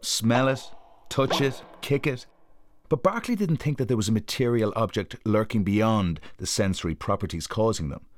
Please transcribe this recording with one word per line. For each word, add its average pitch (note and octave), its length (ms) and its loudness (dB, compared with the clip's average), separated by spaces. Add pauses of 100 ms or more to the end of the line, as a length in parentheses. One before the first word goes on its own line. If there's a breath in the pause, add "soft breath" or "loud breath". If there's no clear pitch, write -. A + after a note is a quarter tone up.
smell A#2+ 460 2
it, C3+ 240 -2 (380)
touch C3+ 320 0
it, C3+ 220 -2 (180)
kick - 260 0
it. C3 200 -4 (640)
But D3+ 140 0
Berkeley A3+ 340 2
didn't F#3 220 2
think D3 180 -2
that B2 120 -2
there B2 100 2
was G#2 100 0
a A#2 40 2
material A2+ 640 2
object G#2+ 420 -2 (100)
lurking G#2+ 360 2
beyond G2+ 580 2 (180 loud breath)
the F#2+ 80 -8
sensory F2+ 480 0
properties F2+ 520 -4
causing A2 440 0
them. - 160 -12 (120)